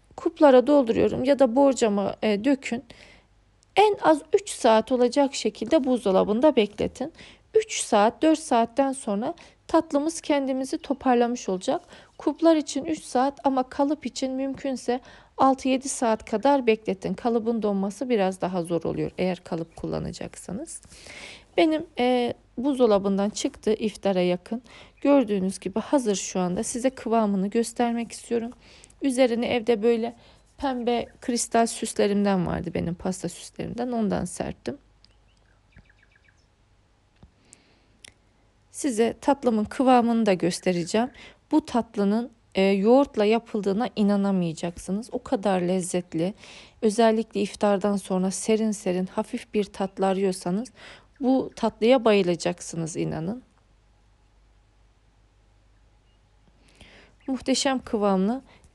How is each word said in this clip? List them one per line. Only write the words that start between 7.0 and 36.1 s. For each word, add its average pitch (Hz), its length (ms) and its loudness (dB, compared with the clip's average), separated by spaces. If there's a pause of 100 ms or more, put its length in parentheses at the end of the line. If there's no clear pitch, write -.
Üç - 260 0
saat, 220 420 2
dört 311 160 4
saatten 247 540 0
sonra 240 420 -4 (340)
tatlımız 320 520 0
kendimizi 269 580 -2
toparlamış 240 720 0
olacak. 202 340 -4 (360)
Kuplar 330 380 4
için 285 280 -4
üç 320 180 -6
saat 269 420 -2
ama 269 180 2
kalıp 285 440 -2
için 262 260 -6
mümkünse 262 680 -4 (380)
altı 269 300 2
yedi 262 200 -2
saat 220 420 -2
kadar 254 360 2
bekletin. 196 480 -2
Kalıbın 233 480 -2
donması 202 460 -2
biraz 190 320 0
daha 180 220 -4
zor 165 200 -2
oluyor 156 360 -4
eğer 180 260 -2
kalıp 165 320 -8
kullanacaksanız. 175 1080 -10 (720)
Benim, 320 300 2 (120)
e, 247 360 0 (240)
buzdolabından 208 720 2
çıktı - 420 -4
iftara 196 480 -2
yakın. 180 420 -2 (380)
Gördüğünüz 208 580 2
gibi 190 220 -6
hazır 226 360 0
şu - 240 -6
anda. 180 220 -2
Size 254 280 -2
kıvamını 208 560 0
göstermek 233 640 -2
istiyorum. 233 400 -6 (500)
Üzerine 240 440 2
evde 226 360 0
böyle 233 340 0 (420)
pembe 240 480 -2 (140)
kristal 233 460 0
süslerimden 202 800 0
vardı 175 280 -6
benim, 175 200 -4
pasta 185 340 -6
süslerimden. - 640 -10
Ondan 208 320 -2
serptim. - 540 -10 (4000)